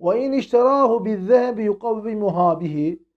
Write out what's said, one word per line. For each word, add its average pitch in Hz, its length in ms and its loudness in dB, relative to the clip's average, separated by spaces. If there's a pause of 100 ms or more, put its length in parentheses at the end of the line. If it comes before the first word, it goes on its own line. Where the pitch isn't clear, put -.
Ve 208 240 0
in 269 60 -2
işterahu 247 760 2
bil 202 220 -4
zehebi 240 360 2
yukavvimuha 208 960 -2
bihi. 156 440 -4 (140)